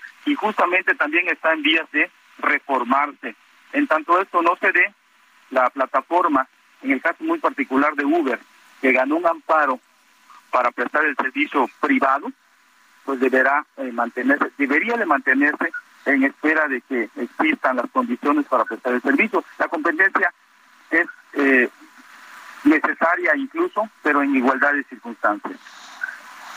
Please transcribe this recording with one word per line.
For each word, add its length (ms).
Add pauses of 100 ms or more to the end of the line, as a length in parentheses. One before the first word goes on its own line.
(260)
y 80
justamente 640
también 320
está 260
en 80
vías 300
de 180 (300)
reformarse. 960 (380)
En 120
tanto 340
esto 220
no 180
se 120
dé, 200 (600)
la 180
plataforma, 800 (340)
en 120
el 80
caso 220
muy 140
particular 560
de 120
Uber, 340 (420)
que 100
ganó 260
un 100
amparo 520 (680)
para 220
prestar 340
el 100
servicio 540 (100)
privado, 520 (720)
pues 160
deberá, 440 (140)
eh, 140
mantenerse, 640
debería 400
de 80
mantenerse 640 (340)
en 180
espera 440
de 140
que 260 (100)
existan 580
las 160
condiciones 560
para 180
prestar 280
el 100
servicio. 400 (160)
La 80
competencia 680 (560)
es, 160 (280)
eh, 360 (920)
necesaria 720
incluso, 520 (140)
pero 220
en 120
igualdad 380
de 120
circunstancias. 760 (960)